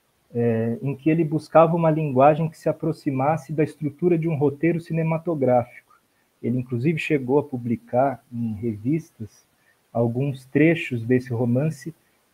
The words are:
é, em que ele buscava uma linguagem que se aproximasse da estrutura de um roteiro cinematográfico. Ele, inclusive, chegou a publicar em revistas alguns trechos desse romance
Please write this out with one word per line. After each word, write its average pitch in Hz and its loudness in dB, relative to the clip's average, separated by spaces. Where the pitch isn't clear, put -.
é, 117 0
em 139 -4
que 151 -2
ele 165 2
buscava 156 4
uma 165 2
linguagem 151 2
que - -16
se - -6
aproximasse 151 -2
da 151 0
estrutura 151 -2
de 160 -2
um 165 -2
roteiro 147 0
cinematográfico. 160 -2
Ele, 120 -2
inclusive, 127 -2
chegou 139 0
a 139 2
publicar 123 -4
em 117 -6
revistas 113 -6
alguns 120 -2
trechos 143 0
desse 127 0
romance 127 -2